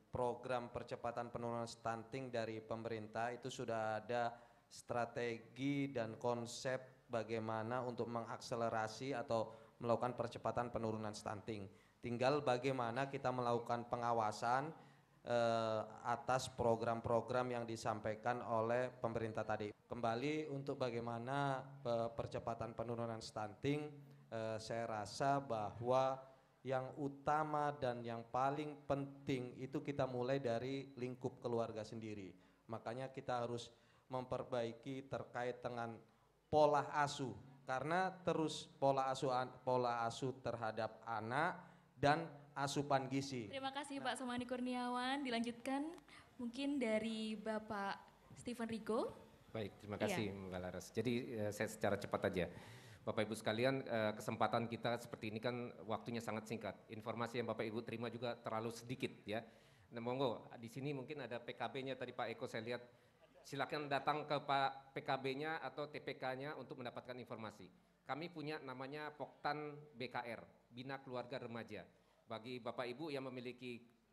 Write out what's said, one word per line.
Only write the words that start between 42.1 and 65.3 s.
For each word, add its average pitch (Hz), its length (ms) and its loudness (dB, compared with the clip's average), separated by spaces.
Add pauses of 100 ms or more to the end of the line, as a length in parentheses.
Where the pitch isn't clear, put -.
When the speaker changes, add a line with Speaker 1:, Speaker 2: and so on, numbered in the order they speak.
Speaker 1:
asupan 139 480 4
gizi. 131 400 -2
Speaker 2:
Terima 269 240 -4
kasih 277 320 -4
Pak 247 160 0
Samani 247 240 -2
Kurniawan. 247 800 -2
Dilanjutkan 247 640 0 (560)
mungkin 269 400 0
dari 220 560 0
Bapak 214 600 -4 (340)
Stephen 233 320 -6
Rigo. 226 460 0 (420)
Speaker 3:
Baik, 110 260 -4
terima 101 160 -4
kasih 107 360 2
Speaker 2:
Iya. 98 180 -6
Speaker 3:
Mbak 90 100 -2
Laras. 90 320 -6
Jadi, 117 220 2 (220)
eh, 104 180 2
saya 110 140 2
secara 101 280 2
cepat 101 320 2
aja. 90 200 4 (560)
Bapak 107 240 0
Ibu 107 100 -2
sekalian, 131 480 4
eh, 110 300 2
kesempatan 113 520 2
kita 117 300 0
seperti - 340 -6
ini 110 80 -4
kan 120 320 -2 (160)
waktunya 110 320 -2
sangat 110 280 -4
singkat. 104 260 -4 (180)
Informasi 113 480 -4
yang 113 80 -2
Bapak 113 160 0
Ibu 113 200 -4
terima 117 240 -4
juga 120 320 -4
terlalu 113 320 -2
sedikit 120 400 -6 (120)
ya. 107 200 -2 (480)
Nah, 117 120 -8
monggo, 123 460 0 (100)
di 117 80 -10
sini 139 240 -4
mungkin 139 320 -6
ada 117 160 -4
P - 160 -10
K - 120 -6
B-nya 131 280 -4
tadi 123 160 -6
Pak 120 240 -2
Eko - 80 -8
saya 117 200 -4
lihat. 120 180 -4 (640)
Silakan 147 400 -2
datang 143 400 2
ke 143 160 2
Pak 139 480 2
P - 160 -6
K - 40 2 (120)
B-nya 147 400 0